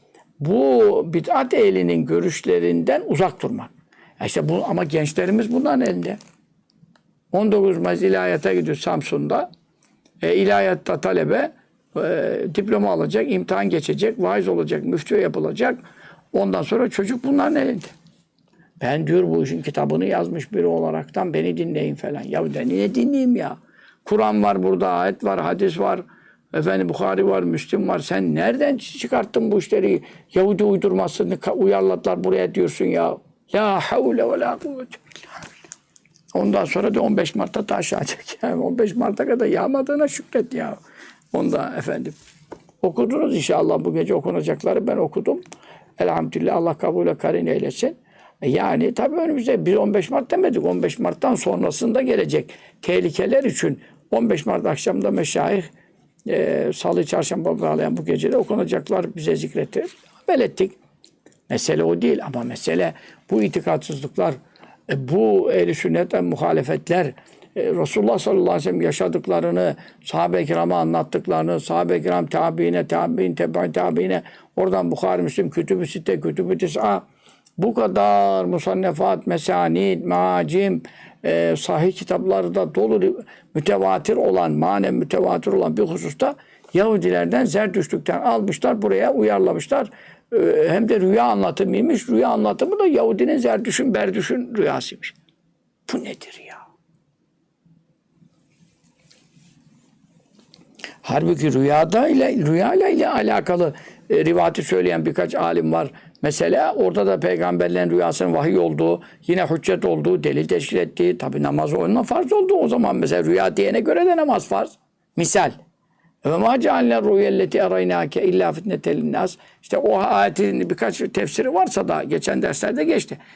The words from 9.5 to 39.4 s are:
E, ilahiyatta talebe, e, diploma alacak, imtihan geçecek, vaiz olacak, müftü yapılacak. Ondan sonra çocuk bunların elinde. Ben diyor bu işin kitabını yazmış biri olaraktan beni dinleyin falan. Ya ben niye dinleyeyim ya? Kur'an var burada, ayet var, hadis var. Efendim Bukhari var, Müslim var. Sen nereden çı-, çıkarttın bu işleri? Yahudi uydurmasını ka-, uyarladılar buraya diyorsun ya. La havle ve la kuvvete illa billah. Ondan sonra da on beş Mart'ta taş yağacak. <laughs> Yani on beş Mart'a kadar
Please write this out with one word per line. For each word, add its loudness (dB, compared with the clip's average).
E, 2
ilahiyatta 2
talebe, 0
e, -2
diploma 0
alacak, 0
imtihan -2
geçecek, -2
vaiz 0
olacak, -2
müftü -2
yapılacak. -2
Ondan 0
sonra 0
çocuk -4
bunların 2
elinde. -2
Ben -2
diyor 2
bu 2
işin -4
kitabını -2
yazmış -2
biri 2
olaraktan -2
beni -2
dinleyin -4
falan. -8
Ya -4
ben -4
niye 0
dinleyeyim 2
ya? -6
Kur'an 2
var 2
burada, 2
ayet 0
var, 0
hadis 0
var. 0
Efendim 0
Bukhari 0
var, 2
Müslim -2
var. 0
Sen -2
nereden 0
çı-, -12
çıkarttın -2
bu 2
işleri? 0
Yahudi 2
uydurmasını 0
ka-, -4
uyarladılar 2
buraya 0
diyorsun 0
ya. 0
La 2
havle 0
ve 0
la -2
kuvvete -10
illa -12
billah. -20
Ondan 2
sonra 0
da 2
on 2
beş -2
Mart'ta -4
taş -2
yağacak. -6
<laughs> -10
Yani -2
on -2
beş 0
Mart'a -2
kadar 0